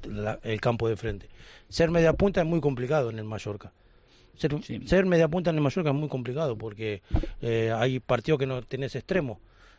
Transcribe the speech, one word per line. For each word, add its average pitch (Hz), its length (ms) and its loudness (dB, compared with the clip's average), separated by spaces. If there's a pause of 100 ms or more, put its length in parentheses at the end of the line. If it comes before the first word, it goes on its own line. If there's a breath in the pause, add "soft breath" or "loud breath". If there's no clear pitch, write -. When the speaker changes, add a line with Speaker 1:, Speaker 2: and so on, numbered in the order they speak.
Speaker 1:
la, 104 360 -4
el 110 160 -2
campo 113 300 0
de 113 60 -2
frente. 104 320 -6 (420 loud breath)
Ser 165 220 2
media 165 220 6
punta 185 280 2
es 160 60 2
muy 165 140 2
complicado 127 500 0
en 110 80 -8
el 107 60 -8
Mallorca. 107 480 -8 (640 soft breath)
Ser, 147 280 -2
Speaker 2:
Sí. 113 240 -10
Speaker 1:
ser 190 180 6
media 170 220 6
punta 170 240 0
en 156 60 2
el 151 40 2
Mallorca 151 300 2
es 135 40 2
muy 147 140 -2
complicado 127 480 -2
porque, 104 460 -6 (380 loud breath)
eh, 113 340 0
hay 127 240 0
partidos 127 400 0
que 135 80 -2
no 127 160 -6
tenés 135 320 -6
extremo 135 440 -2 (400 soft breath)